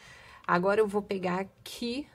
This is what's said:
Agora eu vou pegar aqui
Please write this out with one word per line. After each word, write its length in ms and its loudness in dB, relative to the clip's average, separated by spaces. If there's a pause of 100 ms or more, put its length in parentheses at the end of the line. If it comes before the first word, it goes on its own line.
(480)
Agora 320 4
eu 80 4
vou 140 0
pegar 400 -2
aqui 720 -8